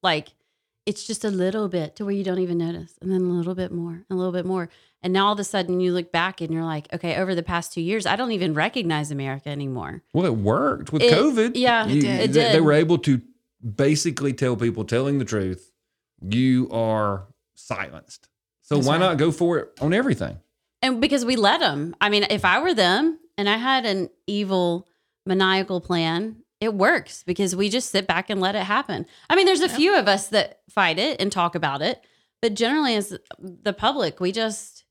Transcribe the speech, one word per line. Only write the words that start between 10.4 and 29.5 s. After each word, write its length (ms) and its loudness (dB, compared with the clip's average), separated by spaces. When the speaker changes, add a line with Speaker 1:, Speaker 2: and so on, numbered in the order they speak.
Speaker 2:
with 100 2
Speaker 1:
It, 100 8
Speaker 2:
covid. 420 4
Speaker 1:
yeah, 320 2
Speaker 2:
You, 120 2
Speaker 3:
It 20 4
did. 200 2
Speaker 1:
it 120 2
Speaker 2:
they, 140 6
they 80 4
Speaker 1:
did. 100 6
Speaker 2:
were 80 6
able 260 4
to 220 2
basically 560 0
tell 240 0
people 280 -2
telling 340 0
the 60 -2
truth, 480 -4
"You 500 2
are 560 0
silenced." 760 -12
So 140 -2
Speaker 3:
That's 100 2
Speaker 2:
why 80 4
Speaker 3:
right. 60 2
Speaker 2:
not 180 2
go 120 2
for 280 0
it 120 -6
on 140 0
everything? 440 -2
Speaker 1:
And 180 0
because 240 2
we 120 2
let 260 4
'em. 380 -2
I 100 2
mean, 200 2
if 140 0
I 160 4
were 140 0
them 440 2
and 100 0
I 80 2
had 300 0
an 240 -2
evil, 600 0
maniacal 560 0
plan, 560 -2
it 140 -2
works 520 0
because 300 -2
we 120 0
just 220 -4
sit 160 -2
back 240 -2
and 100 -2
let 140 0
it 100 -4
happen. 420 -4
I 80 4
mean, 100 6
there's 140 4